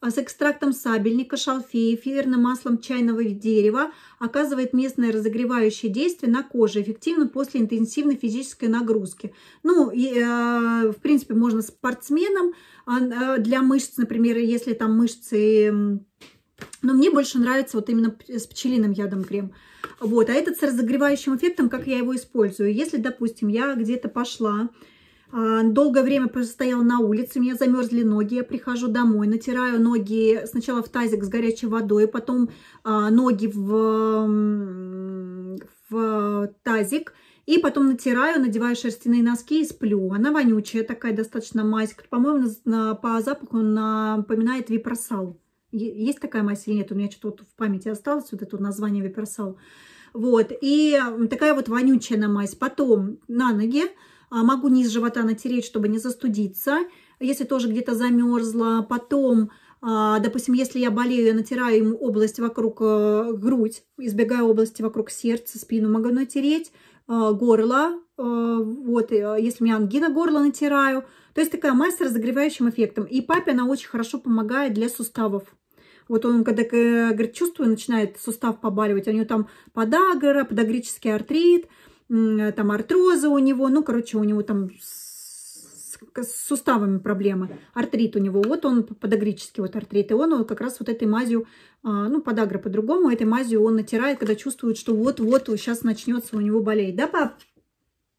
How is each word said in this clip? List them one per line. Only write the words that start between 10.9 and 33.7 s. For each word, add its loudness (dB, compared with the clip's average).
в -6
принципе, 0
можно 2
спортсменам, -2
а, 0
э, 0
для 2
мышц, 2
например, 2
если 0
там 0
мышцы, 2
м, -2
но 2
мне 6
больше 2
нравится 0
вот -4
именно 2
п-, -12
с -10
пчелиным 0
ядом -4
крем. -6
Вот. 2
А 2
этот 0
с -6
разогревающим 2
эффектом, 0
как -8
я 0
его -2
использую? 0
Если, -2
допустим, -4
я 0
где-то -2
пошла, -4
а, 0
долгое 4
время 2
простояла -2
на 4
улице, 0
у 2
меня 0
замерзли 0
ноги, 0
я -2
прихожу -6
домой, 2
натираю 0
ноги 2
сначала -4
в -14
тазик -2
с -6
горячей -2
водой, 2
потом, -2
а, 0
ноги 4
в, -4